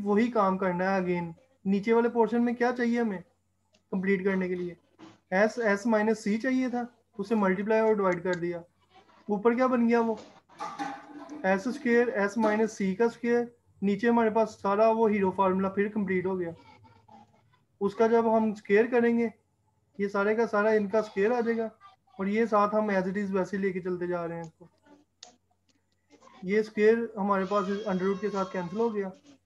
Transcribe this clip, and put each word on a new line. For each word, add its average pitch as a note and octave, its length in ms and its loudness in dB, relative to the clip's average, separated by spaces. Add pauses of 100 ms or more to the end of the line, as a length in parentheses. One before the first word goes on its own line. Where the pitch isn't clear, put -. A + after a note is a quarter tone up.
वही G#3 240 2
काम G3+ 300 2
करना F#3 320 -2
है G3 120 0
again, F3 320 -4 (320)
नीचे G3+ 280 0
वाले A#3 160 4
portion A#3 320 2
में A#3+ 140 0
क्या A#3+ 160 0
चाहिए A#3+ 300 0
हमें G3 200 -4
कंप्लीट - 1000 -6
करने F#3+ 260 0
के F#3 60 -4
लिए? F3 220 -8 (580)
S, A3+ 240 2 (140)
S G3+ 140 -4
minus A3 360 2
C G#3+ 180 0
चाहिए B3+ 280 0
था, A#3+ 180 -6 (320)
उसे G3+ 160 -2
multiply G3+ 440 2
और A3 160 4
divide F3+ 280 0
कर F3+ 120 -2
दिया। E3+ 280 -6 (640)
ऊपर G#3 280 2
क्या B3+ 120 2
बन A#3+ 200 2
गया A#3 140 4
वो? A3+ 160 -2 (1300)
S F#3+ 220 0
square A#3+ 400 2 (100)
S G3+ 240 0
minus G#3+ 300 2
C F#3+ 220 -2
का A#3 120 2
square, A#3+ 480 -2 (260)
नीचे G3+ 260 0
हमारे A#3 220 4
पास G#3+ 200 0 (120)
सारा G3+ 300 2
वो A3+ 160 2
hero G3+ 240 2
formula F#3+ 380 0
फिर G3+ 200 -2
complete F#3+ 360 -2
हो F#3+ 120 -2
गया। E3+ 160 -6 (1300)
उसका G3+ 260 0
जब A3+ 200 4
हम A3 260 2
स्क्वायर G#3 340 2
करेंगे, A#3 380 2 (720)
ये G3+ 100 -2
सारे G3+ 260 0
का A3+ 100 2
सारा G#3+ 280 2
इनका G#3+ 280 2
स्क्वायर A3+ 320 0
आ A#3+ 80 0
जाएगा, A3+ 280 -2 (500)
और G3 80 -2
ये A3 200 2
साथ G#3 280 4
हम G#3+ 160 0
as F#3+ 200 0
it F#3 60 -4
is G3+ 140 -4
वैसे F#3+ 260 -2
लेके F#3+ 220 -2
चलते F3+ 280 -6
जा F3 180 -4
रहे E3+ 120 -8
हैं E3+ 80 -10
इसको। E3 240 -20 (1700)
ये G3+ 200 0
स्क्वायर A3 540 2
हमारे G3 280 0
पास G3 200 0
under G3 420 -2
root G3 140 -2
के G#3 80 -2
साथ F#3+ 240 -4
cancel F3+ 260 -6
हो A#3 100 0
गया, G3+ 220 -6 (340)